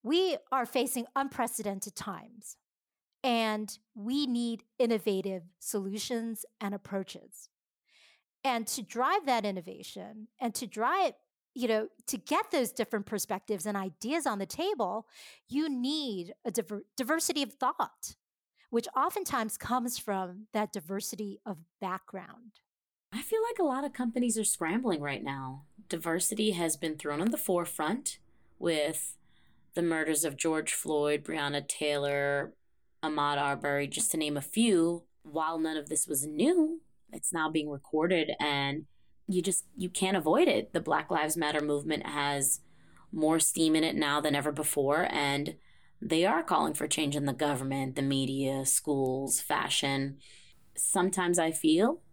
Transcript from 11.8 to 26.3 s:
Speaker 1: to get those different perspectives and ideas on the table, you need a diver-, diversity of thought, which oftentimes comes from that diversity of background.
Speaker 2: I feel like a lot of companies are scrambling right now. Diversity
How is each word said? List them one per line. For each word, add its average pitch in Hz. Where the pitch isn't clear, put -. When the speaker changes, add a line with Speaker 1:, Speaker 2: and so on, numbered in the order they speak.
Speaker 1:
to 254
get 330
those 262
different 208
perspectives 196
and 208
ideas 220
on 220
the 190
table, 233
you 302
need 254
a 226
diver-, 208
diversity 294
of 226
thought, -
which 233
oftentimes 269
comes 247
from 190
that 214
diversity 196
of 196
background. 185
Speaker 2:
I 240
feel 440
like 466
a 330
lot 262
of 294
companies 240
are 208
scrambling 180
right 143
now. 135
Diversity 185